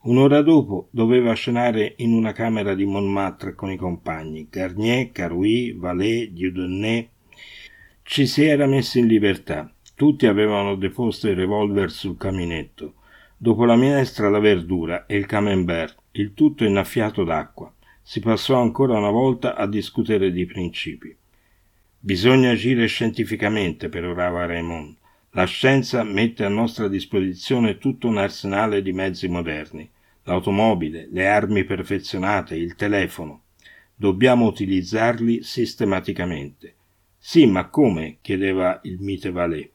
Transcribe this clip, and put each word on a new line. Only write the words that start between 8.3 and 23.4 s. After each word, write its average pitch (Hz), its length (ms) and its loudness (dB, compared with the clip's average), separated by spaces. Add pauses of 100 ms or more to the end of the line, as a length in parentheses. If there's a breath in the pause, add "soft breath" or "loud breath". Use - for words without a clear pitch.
era 147 220 4
messi 135 340 2
in 120 80 4
libertà. 101 640 0 (240)
Tutti 143 320 4
avevano 101 480 2
deposto 101 520 -4
i 101 60 0
revolver 98 560 0
sul 87 280 -8
caminetto. 87 760 -6 (420 soft breath)
Dopo 113 300 2
la 117 100 6
minestra, 131 540 2
la 104 100 4
verdura 90 680 0
e 104 80 -4
il 101 100 0
camembert, 92 720 -2 (140)
il 104 220 -6
tutto 147 300 2
innaffiato 104 600 0
d'acqua. 80 480 -6 (300 soft breath)
Si - 180 -10
passò 113 420 2
ancora 120 360 2
una 104 120 2
volta 123 460 0
a 101 120 -2
discutere 101 640 0
di 87 140 -2
principi. 85 680 -10 (840)
"Bisogna 120 520 4
agire 117 340 2
scientificamente", 104 1040 -2